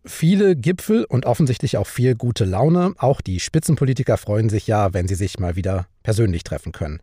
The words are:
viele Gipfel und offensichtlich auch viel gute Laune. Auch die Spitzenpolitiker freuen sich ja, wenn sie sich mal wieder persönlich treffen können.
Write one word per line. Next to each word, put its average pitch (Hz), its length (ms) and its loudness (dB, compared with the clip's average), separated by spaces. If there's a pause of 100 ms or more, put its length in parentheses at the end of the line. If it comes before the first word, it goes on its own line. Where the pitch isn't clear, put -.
viele 190 540 2
Gipfel 185 480 0
und - 200 0
offensichtlich 120 520 0
auch 104 100 -2
viel 123 280 0
gute 117 280 -2
Laune. 156 540 2
Auch 131 240 0
die 92 180 -4
Spitzenpolitiker 131 800 0
freuen 110 320 0
sich 104 180 -2
ja, 104 260 2
wenn 95 140 0
sie 95 80 -2
sich 95 240 -4
mal 87 160 -4
wieder 92 320 -4 (160)
persönlich 101 400 0
treffen - 300 -8
können. 78 300 -8